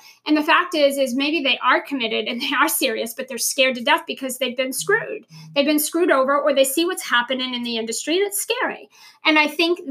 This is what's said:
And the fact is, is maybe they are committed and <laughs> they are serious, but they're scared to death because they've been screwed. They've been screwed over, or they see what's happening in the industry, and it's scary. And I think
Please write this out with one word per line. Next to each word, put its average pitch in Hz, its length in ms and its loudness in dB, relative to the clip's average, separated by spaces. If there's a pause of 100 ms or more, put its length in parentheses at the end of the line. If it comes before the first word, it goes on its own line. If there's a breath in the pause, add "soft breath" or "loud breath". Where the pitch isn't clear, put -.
(260 loud breath)
And 302 100 4
the 302 60 2
fact 330 320 2
is, 277 240 4
is 254 160 0
maybe 294 280 0
they 262 220 0
are 285 160 4
committed 226 460 -4
and 240 140 -6
<laughs> - 20 -6
they 277 80 -4 (100)
are 302 80 4
serious, 226 460 -2
but 254 140 -10
they're 233 100 -8
scared 262 380 0
to 247 60 -8
death 302 240 2
because 262 320 -8
they've 247 180 -4
been 262 180 -2
screwed. - 520 -4 (280 loud breath)
They've 285 100 4
been 302 140 2
screwed 330 320 0
over, 277 280 4
or 277 160 2
they 269 100 4
see 330 200 0
what's 359 240 -4
happening 254 460 -2
in 240 80 -4
the 233 160 -4
industry, 226 400 -2
and 403 80 2
it's - 160 -6
scary. - 480 -4 (340 loud breath)
And 311 140 4
I 302 100 4
think 339 320 0 (100)